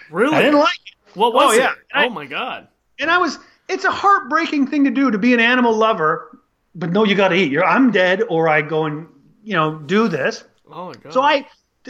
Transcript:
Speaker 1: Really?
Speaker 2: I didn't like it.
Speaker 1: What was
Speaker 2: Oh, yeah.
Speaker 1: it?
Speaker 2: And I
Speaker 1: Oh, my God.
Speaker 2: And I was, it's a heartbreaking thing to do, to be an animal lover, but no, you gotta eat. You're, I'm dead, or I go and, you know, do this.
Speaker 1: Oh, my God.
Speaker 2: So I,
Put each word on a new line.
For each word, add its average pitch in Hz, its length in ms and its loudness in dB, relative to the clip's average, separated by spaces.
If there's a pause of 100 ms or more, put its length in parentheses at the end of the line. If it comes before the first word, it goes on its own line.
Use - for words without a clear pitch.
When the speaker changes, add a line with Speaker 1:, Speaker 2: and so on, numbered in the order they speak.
(100)
Speaker 1:
Really? 226 260 0
Speaker 2:
I - 60 4
didn't 294 180 4
like 339 260 0
it. - 300 -20
Speaker 1:
What 226 180 2
was 269 160 4
Speaker 2:
Oh, - 20 4
yeah. 226 200 2
Speaker 1:
it? - 60 -12 (160)
Speaker 2:
And 285 100 0
I - 20 0
Speaker 1:
Oh, 254 40 -6
my 156 160 -10
God. 147 420 -10 (320)
Speaker 2:
And 302 100 -2
I 359 80 2
was, 349 200 -2 (300)
it's - 160 -6
a 359 60 0
heartbreaking 311 800 0
thing 285 160 2
to 269 80 2
do, 269 180 2
to 214 80 -2
be 247 160 2
an 233 60 2
animal 240 340 2
lover, 190 640 -2 (380)
but 165 160 -6
no, 208 100 2
you 202 140 2
gotta 185 180 2
eat. 175 160 0
You're, 151 140 0
I'm 226 260 4
dead, 190 380 0
or 165 200 0
I 151 140 2
go 156 220 -4
and, 156 240 -8 (340)
you 214 120 -8
know, 156 200 0
do 165 320 0
this. 147 380 -4 (260)
Speaker 1:
Oh, 160 200 -16
my 143 40 -16
God. - 180 -20
Speaker 2:
So 262 100 0
I, 285 220 0 (460)